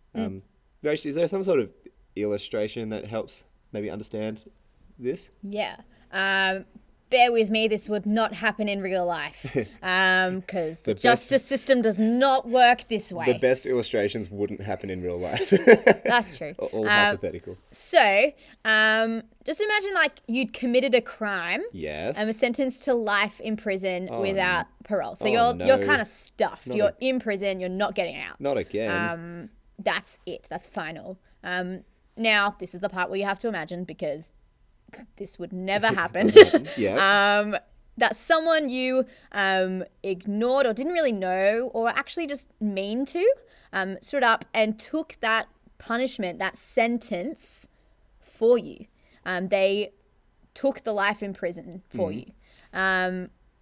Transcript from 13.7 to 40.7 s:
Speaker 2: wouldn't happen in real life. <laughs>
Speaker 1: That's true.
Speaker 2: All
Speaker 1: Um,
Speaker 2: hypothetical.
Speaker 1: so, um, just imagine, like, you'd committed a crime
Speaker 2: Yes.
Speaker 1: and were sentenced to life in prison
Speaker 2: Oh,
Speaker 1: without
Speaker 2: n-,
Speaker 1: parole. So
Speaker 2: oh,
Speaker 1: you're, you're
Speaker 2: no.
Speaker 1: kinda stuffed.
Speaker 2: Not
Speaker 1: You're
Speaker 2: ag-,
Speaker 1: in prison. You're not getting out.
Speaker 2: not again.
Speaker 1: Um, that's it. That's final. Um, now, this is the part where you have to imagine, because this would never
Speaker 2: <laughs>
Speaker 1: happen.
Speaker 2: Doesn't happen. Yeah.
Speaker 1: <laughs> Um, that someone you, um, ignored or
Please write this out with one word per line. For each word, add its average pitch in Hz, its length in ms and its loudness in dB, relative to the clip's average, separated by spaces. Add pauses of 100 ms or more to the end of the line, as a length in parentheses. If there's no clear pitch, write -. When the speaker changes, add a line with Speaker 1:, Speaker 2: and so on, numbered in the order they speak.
Speaker 2:
wouldn't 101 300 -4
happen 98 300 -6
in 92 120 -6
real 87 160 -4
life. 87 320 -4
<laughs> 214 540 8
Speaker 1:
That's 233 320 0
true. 156 220 -12
Speaker 2:
All - 240 -4
Speaker 1:
Um, 104 60 0
Speaker 2:
hypothetical. 104 680 0 (140)
Speaker 1:
so, 240 600 4 (320)
um, 220 580 2 (220)
just - 160 -4
imagine, 415 340 -2
like, 320 320 0
you'd 240 260 -4
committed 247 420 0
a 240 60 4
crime 202 640 -6 (100)
Speaker 2:
Yes. 80 460 -6
Speaker 1:
and 214 80 -2
were 220 80 -4
sentenced 254 500 -2
to 269 100 0
life 208 460 -2
in 220 160 -4
prison 190 540 -4
Speaker 2:
Oh, 117 100 -6
Speaker 1:
without 185 460 0
Speaker 2:
n-, - 60 -20 (120)
Speaker 1:
parole. 190 320 -4
So - 100 -8
Speaker 2:
oh, - 20 0
Speaker 1:
you're, 233 380 2
you're 262 120 6
Speaker 2:
no. - 80 -2
Speaker 1:
kinda 269 180 2
stuffed. - 600 -6
Speaker 2:
Not 247 100 -4
Speaker 1:
You're 208 120 4
Speaker 2:
ag-, 202 120 -6
Speaker 1:
in 254 200 -2
prison. 196 400 -4
You're 180 100 -4
not 190 240 -2
getting 170 220 -4
out. 131 240 -12
Speaker 2:
not 139 180 -2
again. 107 320 -4 (200)
Speaker 1:
Um, 170 400 -12 (280)
that's 185 480 -6
it. - 240 -12
That's 165 180 -12
final. 170 500 -12 (260)
Um, 180 400 -6 (340)
now, 208 400 2
this 180 160 -12
is 175 80 -12
the 202 80 -2
part 180 180 -4
where 196 100 -4
you 196 60 -2
have 196 140 -2
to 233 100 -4
imagine, 175 360 -6
because 160 460 -8 (840)
this - 220 -14
would 170 140 -10
never 190 340 -2
Speaker 2:
<laughs> 196 160 2
Speaker 1:
happen. 180 260 2
Speaker 2:
Doesn't 339 380 10
happen. - 160 -6
Yeah. 196 580 4
Speaker 1:
<laughs> - 0 -
Um, 208 160 -4 (420)
that 220 180 0
someone 320 520 0
you, 254 360 0 (280)
um, 190 520 0 (180)
ignored 214 640 0
or 226 60 2